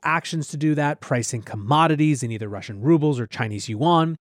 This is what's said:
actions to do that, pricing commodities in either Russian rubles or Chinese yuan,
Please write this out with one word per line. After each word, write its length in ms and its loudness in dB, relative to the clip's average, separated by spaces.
actions 460 -2
to 80 -10
do 180 2
that, 260 -2
pricing 400 -4
commodities 800 2
in 80 -4
either 180 -6
Russian 320 -10
rubles 400 4
or 60 -2
Chinese 420 -6
yuan, 500 2